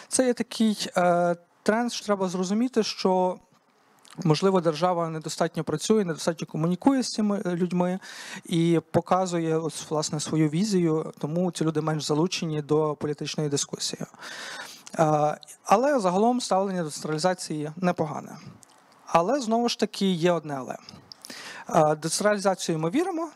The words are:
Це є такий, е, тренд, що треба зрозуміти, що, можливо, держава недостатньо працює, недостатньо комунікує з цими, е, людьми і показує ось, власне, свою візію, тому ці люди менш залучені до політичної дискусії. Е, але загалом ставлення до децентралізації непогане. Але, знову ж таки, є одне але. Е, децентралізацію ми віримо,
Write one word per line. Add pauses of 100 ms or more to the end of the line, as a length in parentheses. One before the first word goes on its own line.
Це
є
такий,
е, (280)
тренд,
що
треба
зрозуміти,
що, (840)
можливо,
держава
недостатньо
працює,
недостатньо
комунікує
з
цими,
е,
людьми (460)
і (100)
показує
ось,
власне,
свою
візію,
тому
ці
люди
менш
залучені
до
політичної
дискусії. (1000)
Е, (260)
але
загалом
ставлення
до
децентралізації
непогане. (680)
Але,
знову
ж
таки,
є
одне
але. (920)
Е,
децентралізацію
ми
віримо,